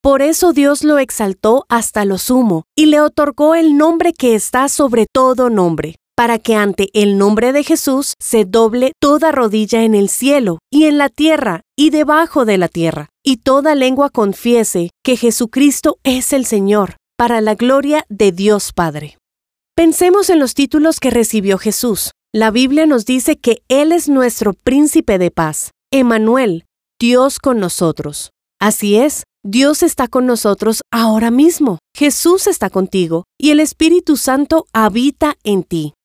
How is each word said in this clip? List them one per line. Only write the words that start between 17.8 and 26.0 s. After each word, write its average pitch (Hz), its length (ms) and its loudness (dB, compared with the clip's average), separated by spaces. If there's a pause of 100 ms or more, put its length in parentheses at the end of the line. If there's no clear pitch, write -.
de 202 220 0
Dios 196 420 -2
Padre". 147 440 -6 (600)
Pensemos 359 520 2
en 339 120 2
los 254 120 -2
títulos 311 480 0
que 262 80 -2
recibió 220 480 0
Jesús. 214 540 -4 (240)
La 220 160 2
Biblia 262 340 0
nos 269 220 0
dice 254 320 -2
que - 300 -2
Él 294 240 2
es 330 180 -2
nuestro 247 420 0
príncipe 285 640 0
de 180 140 0
paz, 156 400 -6 (200)
Emmanuel, 226 760 0 (320)